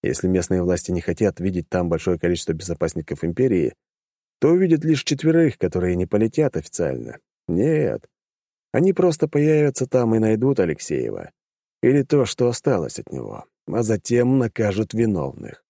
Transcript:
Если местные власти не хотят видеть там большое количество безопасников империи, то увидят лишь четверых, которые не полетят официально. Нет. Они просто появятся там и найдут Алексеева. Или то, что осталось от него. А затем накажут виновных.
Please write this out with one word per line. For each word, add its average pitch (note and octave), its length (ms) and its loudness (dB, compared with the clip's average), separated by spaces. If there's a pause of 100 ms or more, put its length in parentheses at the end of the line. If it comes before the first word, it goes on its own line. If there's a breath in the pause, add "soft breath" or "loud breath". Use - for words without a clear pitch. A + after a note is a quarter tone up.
Если - 240 -2
местные F#2 340 0
власти F2+ 300 -2
не F2 100 -2
хотят F#2+ 380 -2
видеть F2+ 300 -4
там F2+ 200 -2
большое E2+ 300 -2
количество F2 340 -2
безопасников E2 680 -6
империи, E2+ 500 0 (640)
то D3 100 4
увидят E3 340 4
лишь D#3+ 200 0
четверых, D#3 540 2
которые F2+ 380 0
не F2+ 100 0
полетят A2+ 520 0
официально. C2 640 -4 (280)
Нет. A2+ 580 0 (680)
Они F3+ 220 4
просто E3+ 340 2
появятся D3 600 2
там A#2 280 2
и A2+ 40 4
найдут A2 400 2
Алексеева. B1 720 -4 (500)
Или C3+ 220 4
то, C#3 220 2
что B2 220 -2
осталось A2 520 -2
от - 120 -14
него. A#1 340 -12 (220)
А A2+ 160 -2
затем A#2+ 540 2
накажут G#2+ 560 -2
виновных. F2+ 760 -4